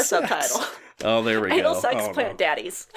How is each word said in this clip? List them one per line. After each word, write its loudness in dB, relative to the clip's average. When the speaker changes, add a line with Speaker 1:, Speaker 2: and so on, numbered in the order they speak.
Speaker 1:
sex. 0
Speaker 2:
subtitle. 0
Speaker 1:
Oh, 2
there 2
we 0
Speaker 2:
Anal 4
Speaker 1:
go. -2
Speaker 2:
sex 0
Speaker 1:
Oh, 0
no. -6
Speaker 2:
plant -2
daddies. -2